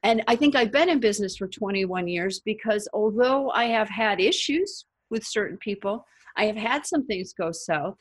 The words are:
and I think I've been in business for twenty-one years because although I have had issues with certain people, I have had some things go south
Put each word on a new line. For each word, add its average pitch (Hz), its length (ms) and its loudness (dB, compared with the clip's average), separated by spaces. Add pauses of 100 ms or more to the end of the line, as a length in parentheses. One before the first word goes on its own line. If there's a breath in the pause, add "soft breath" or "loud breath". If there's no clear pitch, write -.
and 226 260 4
I 233 80 6
think 285 200 4
I've 233 160 2
been 311 160 4
in 320 100 4
business 208 380 0
for 190 100 -6
twenty-one 185 600 -2
years 175 320 -2
because 214 520 -2
although 247 580 2
I 233 140 2
have 226 240 2
had 202 320 0
issues 330 640 0 (240)
with 220 160 -4
certain 196 320 -4
people, 202 480 -6 (300 loud breath)
I 214 100 2
have 214 100 -2
had 233 300 -2
some 294 200 0
things 185 260 -6
go 170 200 -4
south 165 480 -4